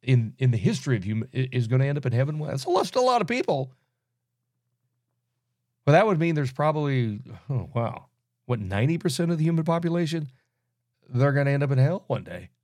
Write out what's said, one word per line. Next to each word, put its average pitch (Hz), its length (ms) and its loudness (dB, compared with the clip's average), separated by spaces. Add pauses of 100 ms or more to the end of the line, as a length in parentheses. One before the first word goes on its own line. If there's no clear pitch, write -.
in, 117 360 2
in 127 140 2
the 110 60 0
history 135 400 0
of 92 60 -4
human 107 300 -4
i-, 131 180 -2
is 123 160 -2
gonna 127 180 2
end 143 120 -2
up 143 80 -6
in 123 60 -2
heaven. 139 280 0
Well, 151 100 -6
that's 135 160 -6
a - 40 -6
lot, 359 180 2
still 254 160 0
a - 20 4
lot 247 160 2
of 190 60 -2
people. 156 440 -2 (2250)
But 143 80 4
that 185 120 8
would 196 140 2
mean 165 160 2
there's 139 160 -2
probably, 139 720 0 (280)
oh, 123 240 -4
wow, 117 340 -4 (380)
what, 123 140 -2
ninety 104 380 0
percent 170 340 -2
of 170 60 0
the 156 60 0
human 160 200 2
population, 165 680 -2 (800)
they're 135 240 2
gonna 139 160 2
end 139 140 2
up 135 80 0
in 139 60 2
hell 151 300 2
one 107 160 -2
day. 90 260 -14 (140)